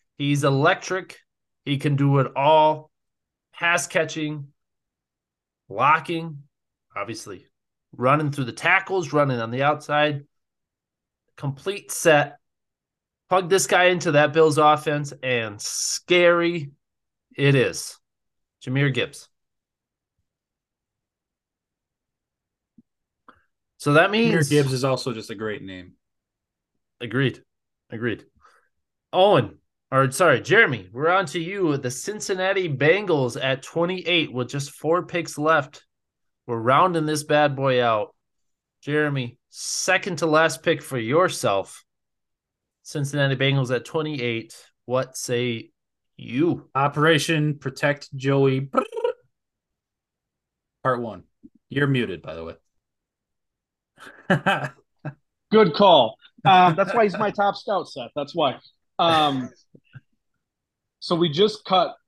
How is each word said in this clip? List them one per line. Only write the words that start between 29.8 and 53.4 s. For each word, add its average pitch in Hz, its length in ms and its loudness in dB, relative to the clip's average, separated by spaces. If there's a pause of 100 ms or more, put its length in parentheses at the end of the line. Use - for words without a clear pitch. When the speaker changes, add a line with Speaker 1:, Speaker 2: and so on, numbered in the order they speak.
Speaker 1:
or 135 200 2
sorry, 143 300 2
Jeremy, 123 520 2
we're 143 160 -2
on 185 180 2
to 175 140 -8
you 185 260 -4
with 143 160 0
the 123 80 -4
Cincinnati 190 800 -4
Bengals 147 760 0
at 131 200 -4
twenty-eight 170 720 -2
with 120 160 -6
just 139 240 -8
four 170 320 -2
picks 170 340 -8
left. 147 460 0 (640)
We're 117 140 -6
rounding 156 460 2
this 151 180 -4
bad 147 320 2
boy 131 260 0
out. 110 320 0 (680)
Jeremy, 143 560 -4 (100)
second - 720 -4
to 175 80 -2
last 156 360 2
pick 165 200 -2
for 135 160 -8
yourself. 120 840 -2 (1000)
Cincinnati 139 540 -2
Bengals 135 380 0
at 117 100 -4
twenty-eight. 123 720 -6 (300)
What 127 320 -4
say 120 540 -4 (460)
you? 127 580 -4
Speaker 2:
Operation 151 840 0
Protect 143 560 -4
Joey. 135 540 0 (2250)
Part 127 160 0
one. 104 240 -12 (440)
You're 139 200 0
muted, 107 340 -2
by 80 120 -14
the 82 100 -12
way. 82 100 -12 (1800)